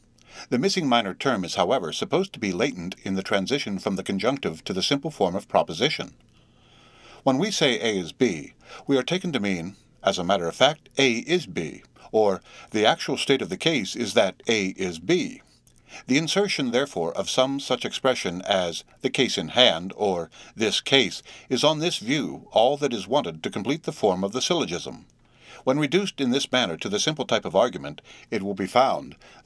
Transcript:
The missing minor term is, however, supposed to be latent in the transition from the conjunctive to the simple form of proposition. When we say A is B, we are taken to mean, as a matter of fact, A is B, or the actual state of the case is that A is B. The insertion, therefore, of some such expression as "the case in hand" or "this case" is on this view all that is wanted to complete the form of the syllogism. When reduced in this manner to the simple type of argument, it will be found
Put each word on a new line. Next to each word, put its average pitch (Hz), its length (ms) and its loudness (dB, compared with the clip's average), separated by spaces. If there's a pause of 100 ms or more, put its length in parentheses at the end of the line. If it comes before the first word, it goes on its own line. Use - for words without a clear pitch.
(480)
The 123 100 0
missing 165 300 0
minor 113 240 4
term 104 320 0
is, 80 120 -8
however, 92 360 2
supposed 175 400 -2
to - 80 -12
be 101 100 -2
latent 92 520 -2
in 98 120 -4
the 95 80 -2
transition 104 560 -2
from 101 180 -2
the 95 60 -4
conjunctive 98 640 -2
to - 80 -6
the 92 100 -4
simple 143 280 -2
form 92 260 0
of - 120 -8
proposition. 92 680 0 (1080)
When 131 160 2
we 202 120 0
say 143 300 2
A 107 180 0
is 82 140 -6
B, 90 400 0 (340)
we 139 100 2
are 127 60 2
taken 175 300 -2
to 127 80 0
mean, 95 340 -2 (260)
as 95 160 2
a 92 60 -4
matter 90 240 2
of 82 80 -4
fact, 143 420 2
A 131 180 4
is 151 300 -2
B, 87 380 -8 (300)
or 104 280 4 (300)
the 107 160 2
actual 147 300 0
state 135 260 2
of 92 60 -8
the 92 80 -6
case 135 400 -2
is 107 180 -4
that 101 320 2
A 107 200 2 (100)
is 87 240 -4
B. 120 420 -2 (640)
The 127 120 4
insertion, 165 520 0
therefore, 117 440 0
of 98 140 -4
some 135 300 2
such 127 260 -2
expression 101 580 -2
as 90 420 0 (160)
"the 127 100 0
case 120 260 0
in 82 120 -4
hand" 95 480 2
or 90 340 0 (240)
"this 104 260 0
case" 120 400 2 (280)
is 127 160 0
on 151 160 4
this 170 180 -4
view 110 540 -4
all 123 240 4
that 143 160 -2
is 98 160 -6
wanted 87 340 -2
to 101 80 -4
complete 117 320 -4
the - 80 -8
form 95 320 0
of 101 80 -2
the 123 100 -4
syllogism. 92 680 -4 (580)
When 135 160 2
reduced 165 400 0
in 127 100 0
this 139 220 0
manner 107 240 0
to - 120 -6
the 101 120 0
simple 151 240 -2
type 110 200 0
of 85 120 0
argument, 90 460 0 (280)
it 101 140 -2
will 101 100 -4
be 98 140 -2
found 95 480 2 (300)